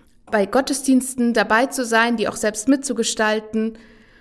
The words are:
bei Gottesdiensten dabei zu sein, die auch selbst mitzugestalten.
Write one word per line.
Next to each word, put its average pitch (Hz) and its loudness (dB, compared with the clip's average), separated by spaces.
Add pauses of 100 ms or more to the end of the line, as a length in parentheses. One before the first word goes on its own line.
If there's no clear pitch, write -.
(300)
bei 202 2
Gottesdiensten 254 0
dabei 220 2
zu 262 -4
sein, 233 2
die 202 0
auch - -4
selbst 214 -4
mitzugestalten. 220 0 (440)